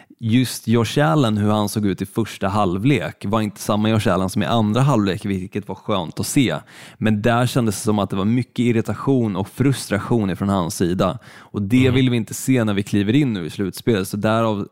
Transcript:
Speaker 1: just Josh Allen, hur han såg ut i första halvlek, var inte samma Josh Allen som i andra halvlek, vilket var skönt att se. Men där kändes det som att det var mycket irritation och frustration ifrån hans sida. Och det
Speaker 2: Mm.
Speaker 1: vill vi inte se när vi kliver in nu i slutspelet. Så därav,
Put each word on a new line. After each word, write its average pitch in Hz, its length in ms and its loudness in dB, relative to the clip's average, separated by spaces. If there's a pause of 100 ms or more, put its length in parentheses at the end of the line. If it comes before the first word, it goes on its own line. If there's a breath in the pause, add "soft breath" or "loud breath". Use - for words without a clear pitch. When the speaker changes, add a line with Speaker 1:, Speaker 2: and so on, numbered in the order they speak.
(280 loud breath)
Speaker 1:
just 120 400 0
Josh 117 380 2
Allen, 135 320 2
hur 104 140 2
han 107 180 0
såg 104 160 -2
ut 95 160 -2
i 95 40 -4
första - 420 -4
halvlek, 98 760 0
var 110 160 0
inte 104 200 -6
samma 107 280 0
Josh 110 240 2
Allen 95 160 0
som 101 140 -2
i - 20 0
andra 110 360 2
halvlek, 107 440 0
vilket 95 420 -6
var 95 80 -10
skönt 92 440 -4
att 104 80 -4
se. 107 280 2 (420 loud breath)
Men 104 240 0
där 117 260 2
kändes 113 280 0
det - 60 -10
som 104 180 0
att 95 100 0
det - 60 -6
var 95 100 0
mycket 120 340 -2
irritation 113 760 0
och 98 120 -4
frustration 117 800 0
ifrån 98 200 -2
hans 92 280 0
sida. 92 420 0 (180)
Och - 240 -8
det 117 200 2
Speaker 2:
Mm. 127 140 4
Speaker 1:
vill 131 140 4
vi 120 80 0
inte 110 160 -4
se 127 300 0
när 107 100 0
vi 101 100 0
kliver 104 320 0
in 139 180 2
nu 87 120 -4
i 76 40 -6
slutspelet. 98 580 -2
Så - 100 -6
därav, 110 540 0